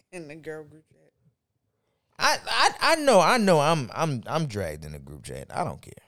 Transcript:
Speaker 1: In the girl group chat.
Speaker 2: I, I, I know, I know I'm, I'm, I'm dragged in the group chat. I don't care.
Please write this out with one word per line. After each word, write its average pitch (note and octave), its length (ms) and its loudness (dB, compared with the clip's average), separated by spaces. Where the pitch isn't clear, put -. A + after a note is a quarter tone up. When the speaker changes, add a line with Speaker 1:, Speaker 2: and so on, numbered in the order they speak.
Speaker 1:
In E3 160 -16
the D3+ 80 -18
girl D#3 260 -16
group D3+ 260 -20
chat. D3+ 220 -20
Speaker 2:
I, C#4+ 200 2
I, C4 460 2
I - 20 4
know, C#4 240 6
I F3+ 180 4
know F#3+ 220 4
I'm, C#3+ 340 0
I'm, C3+ 320 -4
I'm D3+ 220 -2
dragged E2 380 -6
in D2 80 -12
the D2+ 60 -14
group C2+ 260 -16
chat. C2+ 280 -12
I F3 120 -4
don't E2+ 160 -10
care. - 100 -20